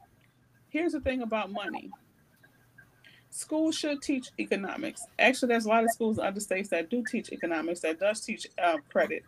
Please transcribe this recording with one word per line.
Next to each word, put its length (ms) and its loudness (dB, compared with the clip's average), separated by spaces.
here's 240 0
the 60 -4
thing 220 -2
about 300 -2
money. 400 -8
Schools 460 0
should 260 -2
teach 280 -2
economics. 680 -4
Actually, 300 6
there's 160 2
a 40 0
lot 140 6
of 80 6
schools 260 0
in 80 0
other 140 -2
states 300 -2
that 200 0
do 180 0
teach 240 -4
economics, 500 -2
that 180 -2
does 220 0
teach, 260 -8
uh, 200 4
credit 380 0